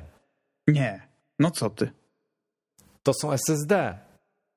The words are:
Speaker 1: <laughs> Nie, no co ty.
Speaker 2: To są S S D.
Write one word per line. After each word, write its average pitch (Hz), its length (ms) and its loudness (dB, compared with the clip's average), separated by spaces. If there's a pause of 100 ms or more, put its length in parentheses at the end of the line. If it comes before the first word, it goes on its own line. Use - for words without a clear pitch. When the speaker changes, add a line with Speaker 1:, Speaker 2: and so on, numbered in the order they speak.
(320)
Speaker 1:
<laughs> - 360 -6
Nie, 127 400 0 (300)
no 160 120 2
co 113 200 -4
ty. - 200 -4 (1120)
Speaker 2:
To 139 120 2
są 151 180 -4
S 135 180 -2
S 147 160 0
D. 147 320 0 (580)